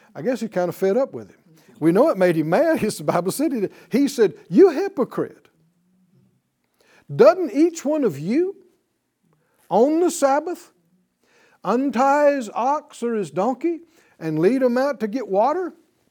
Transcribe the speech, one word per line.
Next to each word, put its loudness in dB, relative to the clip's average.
I -14
guess -4
he -8
kinda -4
fed -2
up -4
with -14
him. -20
We 2
know 4
it -2
made 2
him 0
mad. 2
<laughs> -
Yes, -4
the -14
Bible -2
said -2
it. -4
He 2
said, 2
"You 8
hypocrite. -6
Doesn't 4
each 0
one -2
of -2
you -4
on 2
the 2
Sabbath -2
untie 2
his -6
ox -4
or -4
his -6
donkey -4
and -4
lead 2
him 0
out -2
to -4
get -6
water -2